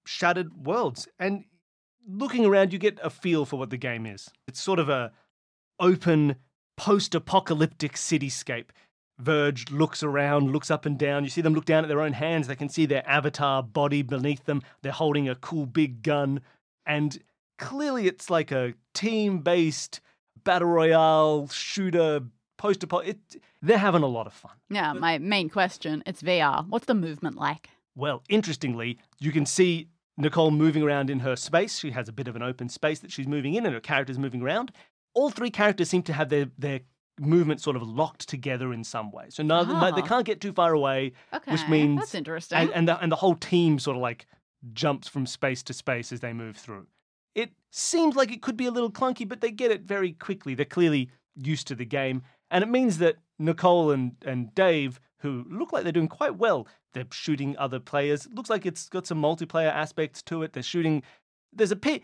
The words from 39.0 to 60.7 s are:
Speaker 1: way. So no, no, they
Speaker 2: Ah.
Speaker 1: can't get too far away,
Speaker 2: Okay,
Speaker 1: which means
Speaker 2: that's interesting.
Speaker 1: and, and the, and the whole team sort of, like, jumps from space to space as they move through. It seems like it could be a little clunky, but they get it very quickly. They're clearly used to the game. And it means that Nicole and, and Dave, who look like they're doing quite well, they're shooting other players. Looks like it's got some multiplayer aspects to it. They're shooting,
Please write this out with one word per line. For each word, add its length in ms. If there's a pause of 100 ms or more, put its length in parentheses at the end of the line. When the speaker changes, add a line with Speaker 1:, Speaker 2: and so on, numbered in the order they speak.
Speaker 1:
way. 200
So 120
no, 220
no, 300
they 80
Speaker 2:
Ah. 40
Speaker 1:
can't 180
get 160
too 120
far 200
away, 400 (220)
Speaker 2:
Okay, 160
Speaker 1:
which 180
means 300
Speaker 2:
that's 160
interesting. 440
Speaker 1:
and, 120
and 180
the, 120
and 100
the 60
whole 180
team 460
sort 160
of, 60
like, 240 (460)
jumps 360
from 180
space 380
to 100
space 380
as 80
they 120
move 240
through. 300 (480)
It 160 (220)
seems 440
like 160
it 100
could 140
be 100
a 40
little 220
clunky, 360
but 120
they 100
get 220
it 100
very 300
quickly. 420
They're 100
clearly 460 (260)
used 320
to 60
the 100
game. 380 (280)
And 120
it 60
means 300
that 180 (220)
Nicole 520
and, 220 (120)
and 300
Dave, 460 (180)
who 300
look 240
like 120
they're 80
doing 160
quite 280
well, 300 (280)
they're 180
shooting 460
other 220
players. 520
Looks 180
like 160
it's 220
got 180
some 140
multiplayer 500
aspects 520
to 200
it. 120
They're 80
shooting, 400 (500)